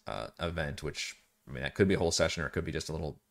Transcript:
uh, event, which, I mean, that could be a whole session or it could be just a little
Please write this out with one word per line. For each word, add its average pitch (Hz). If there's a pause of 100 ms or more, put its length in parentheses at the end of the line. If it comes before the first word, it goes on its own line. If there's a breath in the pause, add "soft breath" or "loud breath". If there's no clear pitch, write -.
uh, 53 (120)
event, 80
which, - (340)
I -
mean, 65
that 69
could 101
be 95
a -
whole 82
session 80
or -
it 69
could 82
be 80
just 78
a -
little 78 (140)